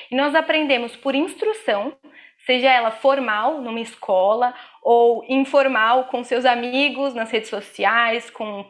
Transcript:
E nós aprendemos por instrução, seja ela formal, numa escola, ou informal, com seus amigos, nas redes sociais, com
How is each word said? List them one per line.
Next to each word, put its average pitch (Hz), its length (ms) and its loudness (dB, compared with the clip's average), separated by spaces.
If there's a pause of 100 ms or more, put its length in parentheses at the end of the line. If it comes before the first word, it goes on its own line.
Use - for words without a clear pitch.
(100)
E 247 60 -4
nós 277 180 2
aprendemos 302 600 0
por 269 180 -4
instrução, 285 800 -4 (520)
seja 254 240 4
ela 233 220 2
formal, 269 680 0
numa 226 200 -8
escola, 226 760 0 (280)
ou 233 460 4
informal, 262 760 2
com 247 200 -6
seus 240 220 -2
amigos, 254 680 0
nas 226 180 -8
redes 220 200 -4
sociais, 226 800 -2
com 208 400 -10